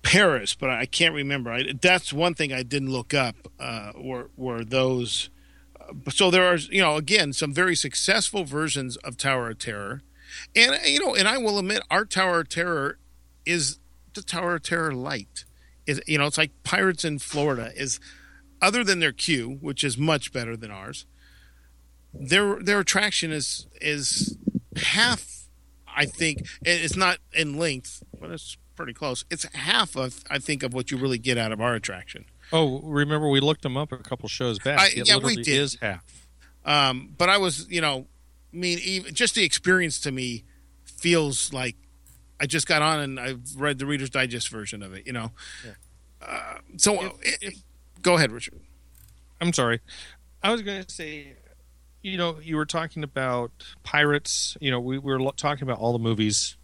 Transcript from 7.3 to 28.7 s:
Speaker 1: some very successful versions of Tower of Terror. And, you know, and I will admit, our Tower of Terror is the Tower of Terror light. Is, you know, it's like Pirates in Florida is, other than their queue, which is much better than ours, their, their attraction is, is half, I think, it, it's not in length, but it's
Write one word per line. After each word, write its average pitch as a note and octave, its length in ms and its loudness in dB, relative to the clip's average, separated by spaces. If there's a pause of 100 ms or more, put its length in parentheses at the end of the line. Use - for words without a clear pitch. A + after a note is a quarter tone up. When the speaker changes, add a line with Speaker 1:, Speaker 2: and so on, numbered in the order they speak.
Speaker 1:
some C#3+ 220 -2
very F3 220 2
successful G3 680 0
versions C#3 540 -4
of C3 200 -12
Tower B2+ 340 -2
of G#2+ 80 -10
Terror. G#2+ 440 -8 (540)
And, C4 280 6
you C#4+ 140 4
know, F4+ 160 2
and F#3+ 140 4
I C4 100 2
will G#3 220 0
admit, G3 280 -2
our F#3+ 160 2
Tower F#3 360 2
of D#3 80 -6
Terror E3 500 -2 (480)
is D#3 320 0 (360)
the G#3 80 -10
Tower E3+ 340 -4
of D3+ 80 -8
Terror D#3+ 280 -2
light. B2+ 520 -8 (420)
Is, C#3 220 -2
you D3+ 100 2
know, C#3+ 80 4
it's D3+ 120 -2
like D#3 120 -2 (140)
Pirates F#3+ 400 0
in D3 160 -4
Florida C#3 560 -2
is, C#3 240 -6 (600)
other G#3 220 4
than G3 160 2
their D#3 140 2
queue, C3+ 480 -2
which D3 240 -4
is B2+ 120 0
much D3 360 0
better A#2 240 -6
than A2 160 -14
ours, G2+ 340 -14 (1080)
their, G3 480 2
their G3+ 200 2
attraction F#3+ 500 0
is, - 380 -6 (120)
is - 560 -2 (400)
half, - 680 0 (420)
I C#3+ 200 0
think, D#3 340 -2 (220)
it, E3+ 220 4
it's D#3 120 -2
not F3+ 220 4 (140)
in D3+ 240 0
length, D3 460 -4 (180)
but E3 100 -14
it's - 260 -12 (200)